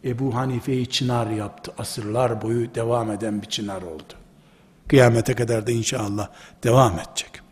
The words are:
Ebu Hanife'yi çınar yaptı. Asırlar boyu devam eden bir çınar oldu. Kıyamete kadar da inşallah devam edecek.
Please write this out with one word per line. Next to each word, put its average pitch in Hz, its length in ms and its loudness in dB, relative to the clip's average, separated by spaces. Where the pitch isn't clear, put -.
Ebu 127 300 -2
Hanife'yi 127 520 -2
çınar 120 440 0
yaptı. 104 480 -6
Asırlar 113 640 -2
boyu 117 320 -2
devam 117 360 0
eden 104 320 -4
bir 104 40 -14
çınar 98 360 -8
oldu. 80 300 -14
Kıyamete 120 460 6
kadar 113 320 -2
da 120 40 -2
inşallah 107 580 -4
devam 117 340 6
edecek. - 320 -10